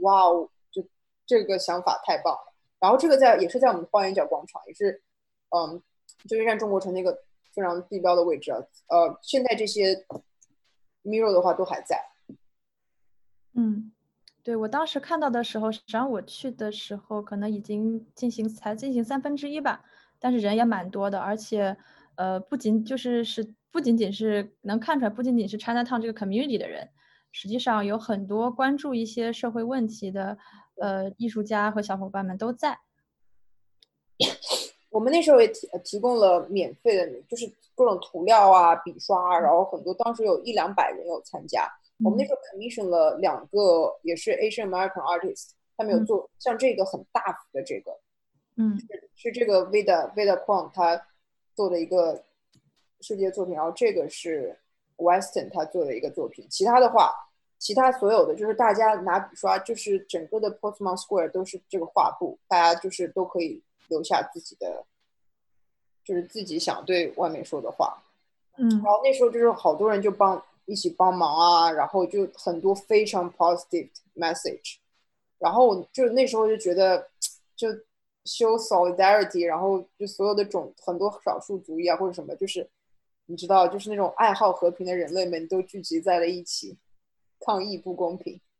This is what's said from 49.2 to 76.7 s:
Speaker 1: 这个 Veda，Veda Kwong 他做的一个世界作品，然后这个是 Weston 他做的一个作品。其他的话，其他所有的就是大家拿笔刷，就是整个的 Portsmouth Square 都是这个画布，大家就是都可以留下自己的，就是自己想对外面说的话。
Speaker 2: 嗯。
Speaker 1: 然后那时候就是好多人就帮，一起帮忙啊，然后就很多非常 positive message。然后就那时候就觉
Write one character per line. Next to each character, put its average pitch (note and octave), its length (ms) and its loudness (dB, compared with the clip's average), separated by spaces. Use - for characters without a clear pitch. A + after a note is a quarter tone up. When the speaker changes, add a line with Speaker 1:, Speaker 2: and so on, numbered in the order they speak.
Speaker 1:
这 A#3+ 120 0
个 F#3+ 220 4
Veda，Veda G3 800 2
Kwong F#3 280 0
他 E3+ 360 0
做 G3 120 0
的 F3 120 -2
一 E3 60 -4
个 E3+ 360 0
世 G#3+ 160 -8
界 F#3+ 160 0
作 F#3+ 120 -4
品， F3 120 -6
然 D#3 80 -4
后 E3 80 -4
这 G#3+ 200 0
个 D#3 160 -2
是 D3 480 -8
Weston F3+ 540 0
他 D#3+ 140 -4
做 E3 200 -4
的 B2+ 120 -4
一 - 20 -8
个 C#3+ 100 -6
作 C#3 200 -8
品。 - 200 -18
其 - 160 -4
他 A#3+ 140 4
的 B3 100 8
话， - 240 6
其 G#3 160 -8
他 C4 160 6
所 A3 220 0
有 F#3+ 120 6
的 - 80 0
就 G#3 140 -4
是 A3 80 -2
大 A3+ 180 4
家 A3 220 4
拿 F#3 240 0
笔 - 160 -6
刷， F#3+ 240 0
就 A3+ 160 -6
是 G3+ 260 -2
整 E3 280 -8
个 A3 100 -4
的 G#3 220 -4
Portsmouth G3+ 400 -6
Square E3+ 320 -2
都 F#3 120 -4
是 F#3 240 -12
这 F#3+ 120 -4
个 E3 60 -4
画 - 340 0
布， - 260 -6
大 F#3 100 2
家 E3+ 240 4
就 F#3+ 80 -8
是 F3+ 200 -6
都 F#3 160 -4
可 F3+ 160 -4
以 D#3+ 200 -6
留 D#3 140 -2
下 D3 200 0
自 - 80 -14
己 - 160 -20
的， F2 280 -10
就 G3 120 -6
是 F3 100 -2
自 G#3 180 -12
己 D#3+ 160 -6
想 F3+ 260 -4
对 F3 280 0
外 F3 160 -2
面 D#3+ 160 -8
说 C#3+ 160 -8
的 A#2 100 -8
话。 - 320 -4
Speaker 2:
嗯。 A#3+ 120 2
Speaker 1:
然 G#3+ 160 2
后 G#3 200 4
那 C4+ 80 4
时 C4+ 100 2
候 A#3+ 80 4
就 A#3 80 -4
是 A#3 140 4
好 E3 220 0
多 G#3+ 160 0
人 G3+ 100 0
就 G3+ 100 2
帮， F#3+ 320 2
一 G#3+ 100 -10
起 F3+ 140 -4
帮 F#3 260 2
忙 D#3+ 220 0
啊， E3+ 340 6
然 D3+ 160 0
后 F3+ 200 0
就 G3 280 -2
很 F3 260 -6
多 G3 140 2
非 G#3+ 300 2
常 F3+ 300 -2
positive F3 560 0
message。 - 600 -6
然 F3 140 0
后 G#3+ 300 4
就 B3+ 180 2
那 B3+ 160 2
时 A3 100 -4
候 A3 120 2
就 A3 80 2
觉 F#3+ 160 -2